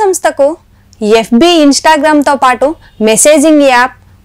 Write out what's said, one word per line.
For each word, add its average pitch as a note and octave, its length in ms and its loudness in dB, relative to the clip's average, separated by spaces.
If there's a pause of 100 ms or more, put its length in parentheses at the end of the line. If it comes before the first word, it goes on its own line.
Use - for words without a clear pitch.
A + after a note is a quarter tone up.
సంస్థకు E4 560 -2 (600)
ఎఫ్బీ, D4+ 480 0
Instagram-తో D4 680 0
పాటు C4 400 -2 (260)
మెసేజింగ్ D4 640 2
యాప్ B3+ 340 0 (280)